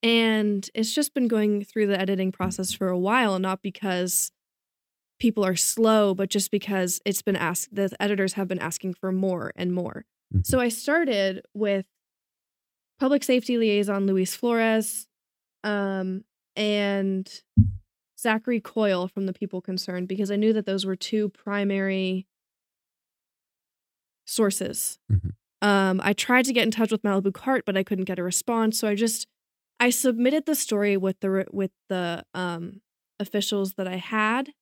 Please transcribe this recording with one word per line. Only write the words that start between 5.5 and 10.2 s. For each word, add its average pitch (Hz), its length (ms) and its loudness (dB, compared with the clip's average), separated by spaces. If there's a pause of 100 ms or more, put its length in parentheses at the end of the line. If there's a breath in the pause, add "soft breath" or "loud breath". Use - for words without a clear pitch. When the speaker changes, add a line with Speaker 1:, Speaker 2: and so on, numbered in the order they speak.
Speaker 1:
slow, 214 580 4
but 190 160 -2
just 202 200 -2
because 190 540 -2
it's 202 160 -2
been 196 160 0
asked, 170 380 -4
the 196 160 0 (100)
editors 196 340 0
have 190 140 -4
been 185 100 -4
asking 175 360 -6
for 190 180 -4
more 185 440 -2
and 180 180 -2
more. 180 320 -6 (260)